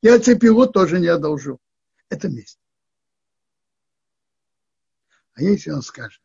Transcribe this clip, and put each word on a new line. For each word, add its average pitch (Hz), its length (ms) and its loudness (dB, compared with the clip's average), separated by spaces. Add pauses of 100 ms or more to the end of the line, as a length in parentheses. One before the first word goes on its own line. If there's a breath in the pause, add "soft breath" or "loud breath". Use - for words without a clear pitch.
я 233 180 6
тебе 240 200 2
пилу 233 280 4
тоже 185 320 -2
не 170 80 -2
одолжу". 147 520 -4 (500)
Это - 180 -10
месть. 120 320 -14 (2750)
А 120 60 -10
если 185 300 -4
он 143 100 -8
скажет - 440 -20